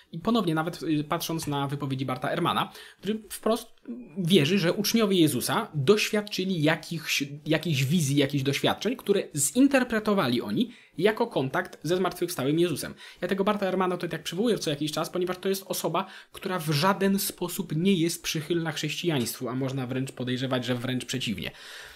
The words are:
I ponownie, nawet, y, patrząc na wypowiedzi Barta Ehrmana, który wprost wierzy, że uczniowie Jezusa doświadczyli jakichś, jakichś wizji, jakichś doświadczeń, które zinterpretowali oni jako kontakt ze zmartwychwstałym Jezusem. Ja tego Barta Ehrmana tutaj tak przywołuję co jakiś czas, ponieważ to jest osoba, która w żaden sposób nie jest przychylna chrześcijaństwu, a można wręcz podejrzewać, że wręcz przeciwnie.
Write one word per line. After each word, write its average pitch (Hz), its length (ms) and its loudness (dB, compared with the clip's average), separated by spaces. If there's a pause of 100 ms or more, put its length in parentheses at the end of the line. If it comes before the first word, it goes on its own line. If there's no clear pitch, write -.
(120)
I 170 80 -10
ponownie, 202 360 2
nawet, 160 280 -4
y, 151 200 0
patrząc 165 440 -4
na 143 200 -2
wypowiedzi 135 380 -4
Barta 127 260 -4
Ehrmana, 160 400 0 (260)
który 220 220 -4 (100)
wprost - 380 -2 (500)
wierzy, 175 420 6
że 170 140 4
uczniowie 202 460 2
Jezusa 143 540 2
doświadczyli 190 920 2
jakichś, 160 600 0 (220)
jakichś 156 380 2
wizji, 143 320 2
jakichś 139 280 2
doświadczeń, 139 520 0
które 196 280 0 (120)
zinterpretowali 214 1080 4
oni 101 300 -2 (260)
jako 214 300 2
kontakt 170 560 -2
ze 170 140 2
zmartwychwstałym 170 640 0
Jezusem. 160 340 0 (280)
Ja 180 60 -2
tego 196 160 0
Barta 202 220 0
Ehrmana 185 300 0
tutaj 175 140 -4
tak 160 140 -6
przywołuję 196 340 0
co 170 120 -4
jakiś 147 220 -2
czas, 165 180 -4
ponieważ 180 280 -2
to - 120 -2
jest 196 180 -2
osoba, 185 380 -2 (260)
która 185 280 -6
w 151 100 -4
żaden 196 500 2
sposób 180 560 -4
nie 185 180 4
jest 170 300 0
przychylna 165 480 -2
chrześcijaństwu, 147 760 -2
a 120 60 -4
można 131 320 -2
wręcz 131 240 -4
podejrzewać, 127 540 -2
że 127 100 0
wręcz 123 300 -4
przeciwnie. 123 460 -4 (440)